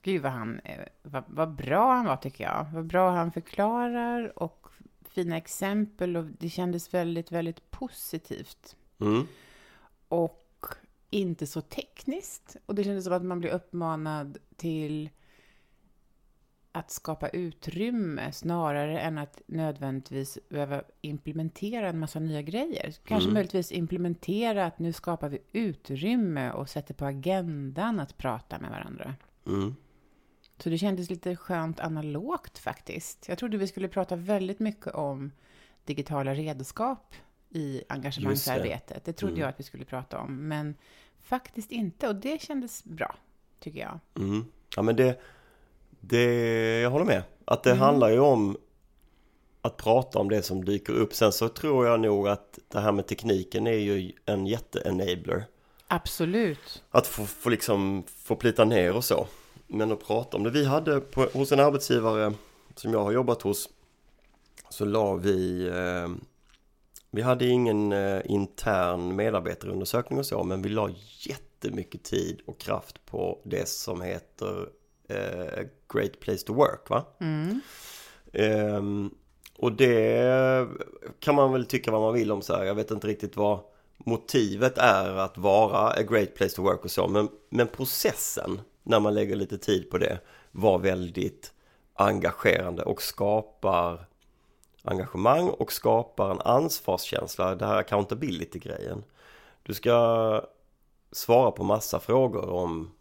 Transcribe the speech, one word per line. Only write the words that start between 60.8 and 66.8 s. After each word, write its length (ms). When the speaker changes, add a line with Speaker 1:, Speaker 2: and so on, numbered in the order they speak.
Speaker 2:
på, 220
hos 200
en 80
arbetsgivare 720
som 180
jag 120
har 80
jobbat 300
hos, 260
så 160
la 300
vi, 540
eh, 400